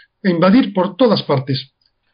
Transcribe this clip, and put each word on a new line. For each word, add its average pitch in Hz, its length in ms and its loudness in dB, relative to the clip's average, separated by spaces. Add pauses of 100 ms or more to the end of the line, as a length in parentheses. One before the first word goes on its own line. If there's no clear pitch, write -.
(220)
e 190 80 -2
invadir 190 420 2
por 175 240 -4
todas 208 260 0
partes, 135 520 -6 (400)